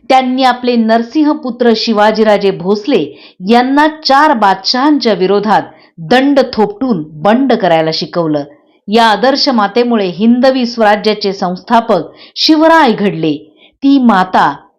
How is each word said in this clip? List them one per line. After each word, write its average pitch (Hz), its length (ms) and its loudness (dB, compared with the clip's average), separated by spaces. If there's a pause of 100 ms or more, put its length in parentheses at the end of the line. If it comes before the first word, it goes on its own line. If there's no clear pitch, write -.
त्यांनी 262 340 0
आपले 247 340 0
नरसिंहपुत्र 233 1000 0
शिवाजीराजे 214 760 0
भोसले 190 840 -4 (140)
यांना 262 400 2
चार 302 440 0
बादशहांच्या 233 800 0
विरोधात 196 500 0 (360)
दंड 262 420 2 (120)
थोपटून 208 560 -2
बंड 220 440 0
करायला 165 420 0
शिकवलं. 156 500 -4 (440)
या 226 180 2
आदर्श 233 420 0
मातेमुळे 226 580 0
हिंदवी 240 600 0
स्वराज्याचे 208 640 -2
संस्थापक 190 680 -2 (360)
शिवराय 311 560 2
घडले. 160 600 -4 (300)
ती 277 160 4
माता 185 580 2 (220)